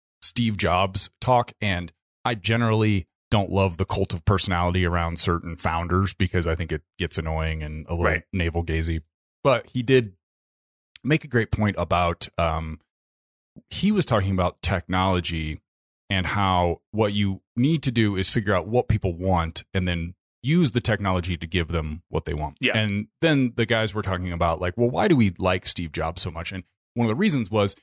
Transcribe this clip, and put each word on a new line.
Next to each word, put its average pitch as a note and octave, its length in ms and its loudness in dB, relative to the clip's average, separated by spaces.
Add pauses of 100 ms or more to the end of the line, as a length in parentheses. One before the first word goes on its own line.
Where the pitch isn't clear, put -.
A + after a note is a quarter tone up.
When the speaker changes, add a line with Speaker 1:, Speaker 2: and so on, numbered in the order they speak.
(220)
Speaker 1:
Steve A2 360 -2
Jobs F#2 520 0 (100)
talk. B2 400 0
And G2 320 -4 (320)
I B2 120 -2
generally A2 720 2 (240)
don't G2+ 200 2
love F#2+ 260 2
the F#2 80 0
cult - 280 -2
of E2+ 120 -8
personality F2+ 600 2
around E2+ 340 -2
certain E2+ 380 0
founders F2 560 0
because F2+ 340 -2
I E2 80 0
think D#2 160 -4
it D#2+ 120 -6 (160)
gets E2+ 180 -4
annoying D#2+ 460 -4
and D2+ 240 -10
a - 60 -8
little E2+ 120 0
Speaker 2:
Right. F#2 260 0
Speaker 1:
navel-gazy. E2 680 -2 (420)
But B2 300 2
he B2+ 100 -2
did A#2 300 2 (920)
make D3+ 200 0
a D#3 40 -16
great A#2 240 0
point G#2 260 0
about, F2 500 0 (100)
um, D#2+ 420 -2 (920)
he G3 220 0
was G3+ 140 2
talking G2+ 260 2
about F2+ 300 -2
technology F2 1000 -2 (500)
and F#2+ 180 0
how F2+ 540 0 (100)
what G#2 220 0
you G2+ 280 -2 (140)
need C#3+ 280 2
to C3 80 2
do A2 240 2
is F#2 140 0
figure G#2 240 0
out F2+ 140 0
what A#2 200 0
people G2 280 2
want E2+ 480 0 (100)
and F#2 140 0
then F2 260 -4 (320)
use D#3 280 4
the A#2 80 2
technology F#2 560 0
to E2 100 -10
give E2 220 -2
them D#2+ 400 -4
what - 160 -4
they D#2 80 -6
want. D2+ 280 -6
Speaker 2:
Yeah. A2 160 0
Speaker 1:
And G#2+ 300 0 (140)
then C#3 340 2
the A#2 100 0
guys A2 280 0
were G#2+ 80 -4
talking F#2 300 -2
about, E2+ 300 0
like, F2+ 160 -2
"Well, A#2+ 120 2
why E3+ 180 0
do F#3 80 6
we G#2+ 240 4
like F#2 260 0
Steve E2 260 -4
Jobs E2 300 -4
so F2+ 100 -4
much?" E2 200 -8
And F#2 120 -8 (300)
one A#2 140 0
of - 20 2
the G#2+ 100 0
reasons D3 320 0
was G2+ 320 2